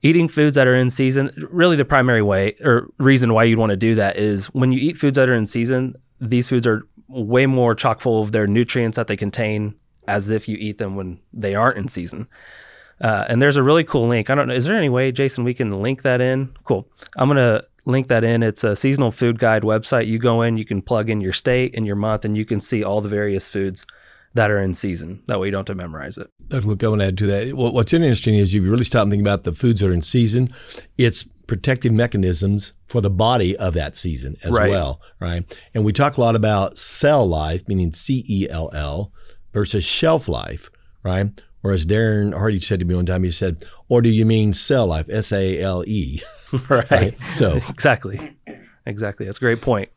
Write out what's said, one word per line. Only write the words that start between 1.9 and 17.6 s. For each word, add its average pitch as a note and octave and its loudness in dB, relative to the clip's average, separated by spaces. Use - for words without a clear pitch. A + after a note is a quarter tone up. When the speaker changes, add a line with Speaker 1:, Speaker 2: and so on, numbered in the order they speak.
Speaker 1:
way G2+ 2
or A#2+ 4
reason B2+ 4
why A2 6
you'd A2+ 4
wanna A2 2
do A2+ 2
that G2+ 0
is G2+ 0
when B2+ 0
you B2+ 0
eat D3+ -2
foods C#3 2
that C3 4
are B2+ 2
in A2 0
season, B2+ -2
these B2 0
foods B2 2
are A2 0
way B2+ 2
more B2+ 2
chock A2+ -2
full A2+ 0
of G#2+ -4
their A2 2
nutrients A#2 0
that A#2 -4
they G#2 -4
contain G#2+ -4
as G2+ -2
if G#2+ -2
you G#2+ -6
eat G#2 -8
them G2 -6
when F#2 -10
they G2+ -4
aren't A#2 2
in G2 -6
season. F#2 -10
Uh, G#2+ -2
and A#2 2
there's C#3+ 4
a C3+ 4
really D#3 4
cool B2 0
link. A#2 0
I C3 2
don't C#3 0
know. B2 -2
Is B2 0
there G3+ 0
any D#3+ 0
way, B2+ 0
Jason, B2+ -2
we B2 -2
can G2+ -4
link C3 -4
that B2+ 2
in? C3 -2
Cool. G2+ -2
I'm C3 2
gonna B2 2